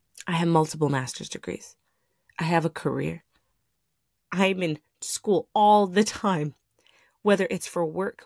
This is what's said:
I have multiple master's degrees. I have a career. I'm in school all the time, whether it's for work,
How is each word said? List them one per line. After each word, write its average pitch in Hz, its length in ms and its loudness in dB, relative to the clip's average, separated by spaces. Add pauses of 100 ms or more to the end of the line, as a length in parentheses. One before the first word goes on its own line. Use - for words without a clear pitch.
(260)
I 175 60 -4
have 170 160 2
multiple 156 400 2
master's 131 400 -4
degrees. - 480 -12 (640)
I 165 60 -4
have 165 200 2
a 160 60 0
career. 147 540 -6 (1080)
I'm 190 300 0
in 156 160 -2 (220)
school - 540 -2
all 208 320 6
the 190 180 2
time, 165 500 -2 (680)
whether 196 280 2
it's 185 160 -6
for 175 180 -4
work, 170 420 -6